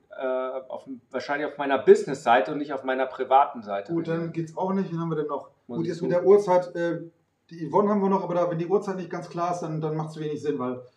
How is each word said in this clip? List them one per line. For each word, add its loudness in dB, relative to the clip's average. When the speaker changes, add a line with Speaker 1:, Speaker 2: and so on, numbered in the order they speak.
Speaker 1:
äh, -8
auf -12
dem, -14
wahrscheinlich 0
auf -8
meiner 2
Business-Seite 6
und -4
nicht -6
auf -8
meiner 0
privaten 2
Seite. -6
Speaker 2:
Gut, -2
dann -4
geht's -8
auch -2
nicht, -2
dann -4
haben -4
wir -2
den -2
noch. -8
Speaker 1:
Muss -8
Speaker 2:
Gut, -2
Speaker 1:
ich -4
Speaker 2:
jetzt -8
mit 0
Speaker 1:
suchen. 2
Speaker 2:
der 4
Uhrzeit, 6
äh, -2
die -10
Yvonne 2
haben 2
wir 2
noch, 2
aber -6
da, 0
wenn -4
die -4
Uhrzeit -2
nicht -10
ganz -10
klar -4
ist, -6
dann, -6
dann -4
macht's -8
wenig -6
Sinn, -2
weil -6